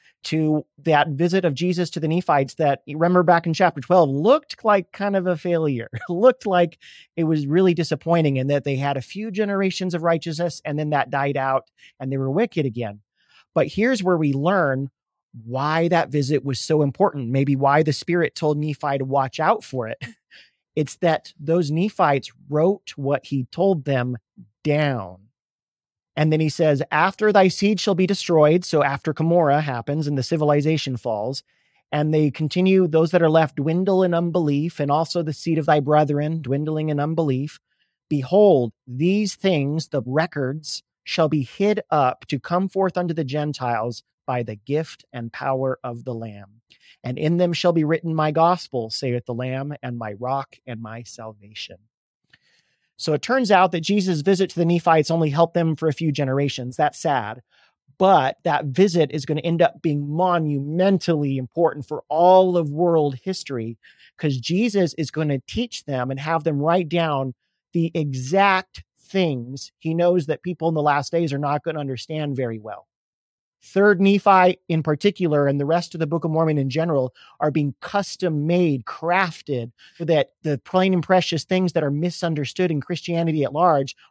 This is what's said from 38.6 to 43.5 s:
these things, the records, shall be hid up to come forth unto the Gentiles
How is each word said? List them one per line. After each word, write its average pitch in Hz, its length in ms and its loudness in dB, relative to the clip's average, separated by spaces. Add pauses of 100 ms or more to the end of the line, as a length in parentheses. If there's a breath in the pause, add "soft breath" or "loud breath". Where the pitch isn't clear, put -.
these 180 480 -2
things, 151 540 -2
the 135 160 -4
records, 147 800 -4 (220)
shall 160 240 0
be 147 140 0
hid 202 380 -2 (100)
up 139 360 0
to 143 120 -4
come 185 300 -2
forth 190 280 -2
unto 175 180 -4
the 160 100 -4
Gentiles 123 800 -4 (240)